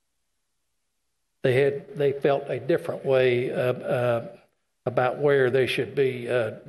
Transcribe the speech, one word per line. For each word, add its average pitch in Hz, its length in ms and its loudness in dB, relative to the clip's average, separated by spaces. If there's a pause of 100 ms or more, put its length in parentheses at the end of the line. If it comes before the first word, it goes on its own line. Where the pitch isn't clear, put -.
(1400)
they 131 200 4
had, - 320 -2
they 143 160 0
felt 139 380 0
a 135 100 -4
different 143 460 -4
way, 127 480 2
uh, 127 220 0
uh, 120 520 -2 (600)
about 123 320 0
where 139 320 4
they 131 160 2
should - 280 -4
be, 123 340 -2
uh, 117 240 0 (160)